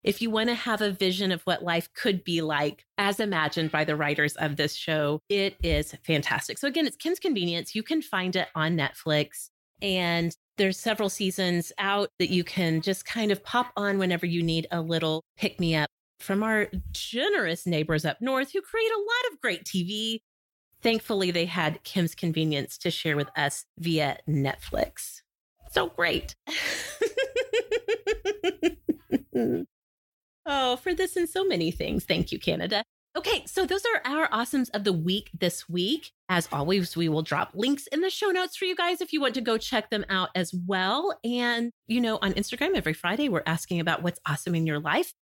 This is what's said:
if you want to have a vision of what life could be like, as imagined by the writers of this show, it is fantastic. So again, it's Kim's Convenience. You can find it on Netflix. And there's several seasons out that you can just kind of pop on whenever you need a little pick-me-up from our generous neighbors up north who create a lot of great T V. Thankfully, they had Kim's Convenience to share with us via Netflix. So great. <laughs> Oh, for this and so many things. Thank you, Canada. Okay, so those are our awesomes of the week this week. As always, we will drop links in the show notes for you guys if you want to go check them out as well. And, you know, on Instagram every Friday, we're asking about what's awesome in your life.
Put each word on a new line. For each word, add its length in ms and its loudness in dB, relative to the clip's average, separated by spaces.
if 160 0
you 120 0
want 180 2
to 60 2
have 260 -2
a 100 2
vision 400 0
of 120 -2
what 200 0
life 300 0
could 300 0
be 180 0
like, 440 -2
as 220 2
imagined 520 0
by 120 2
the 120 2
writers 420 0
of 180 -2
this 180 0
show, 460 0
it 320 0
is 320 0
fantastic. 540 0
So 100 -2
again, 200 2
it's 80 -4
Kim's 240 -2
Convenience. 560 -2
You 80 -2
can 180 0
find 340 -2
it 200 0
on 200 2
Netflix. 760 0
And 560 0
there's 220 2
several 280 0
seasons 680 0
out 400 0
that 140 0
you 120 4
can 380 2
just 240 -2
kind 260 0
of 120 0
pop 340 0
on 220 0
whenever 260 0
you 160 0
need 300 2
a 100 -2
little 420 0
pick-me-up 520 0
from 220 0
our 260 2
generous 760 -2
neighbors 360 2
up 180 -2
north 320 0
who 80 0
create 300 0
a 60 0
lot 340 0
of 80 -20
great 260 -2
T 180 0
V. 380 -4
Thankfully, 480 2
they 160 2
had 380 -2
Kim's 320 2
Convenience 640 0
to 100 0
share 260 0
with 220 0
us 280 0
via 400 0
Netflix. 960 -2
So 160 0
great. 520 -2
<laughs> 60 -20
Oh, 320 2
for 200 0
this 200 0
and 140 2
so 160 0
many 240 2
things. 340 -2
Thank 280 0
you, 80 -6
Canada. 440 0
Okay, 300 0
so 180 0
those 220 0
are 180 2
our 260 0
awesomes 440 0
of 100 -2
the 80 2
week 380 0
this 300 0
week. 420 0
As 220 2
always, 460 0
we 100 2
will 140 2
drop 320 0
links 340 0
in 140 0
the 80 2
show 220 0
notes 260 -2
for 80 -2
you 100 0
guys 260 0
if 120 -4
you 80 0
want 140 0
to 60 0
go 180 2
check 320 -2
them 180 -2
out 240 0
as 180 -2
well. 720 0
And, 480 0
you 160 2
know, 220 2
on 100 2
Instagram 420 0
every 180 0
Friday, 360 0
we're 160 0
asking 340 0
about 220 2
what's 240 -4
awesome 300 -2
in 100 2
your 140 0
life. 340 0